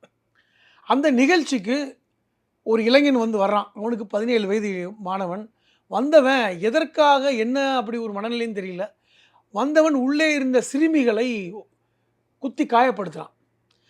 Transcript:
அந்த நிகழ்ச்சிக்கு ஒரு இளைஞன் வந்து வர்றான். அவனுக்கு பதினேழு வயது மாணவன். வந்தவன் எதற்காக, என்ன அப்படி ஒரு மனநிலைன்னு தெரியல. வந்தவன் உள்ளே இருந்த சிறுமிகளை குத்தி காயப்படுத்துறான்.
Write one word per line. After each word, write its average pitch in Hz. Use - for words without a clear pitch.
அந்த 285
நிகழ்ச்சிக்கு 269
ஒரு 220
இளைஞன் 269
வந்து 220
வர்றான். 202
அவனுக்கு 220
பதினேழு 220
வயது 196
மாணவன். 190
வந்தவன் 254
எதற்காக, 285
என்ன 262
அப்படி 233
ஒரு 226
மனநிலைன்னு 226
தெரியல. 185
வந்தவன் 302
உள்ளே 294
இருந்த 262
சிறுமிகளை 240
குத்தி 277
காயப்படுத்துறான். 220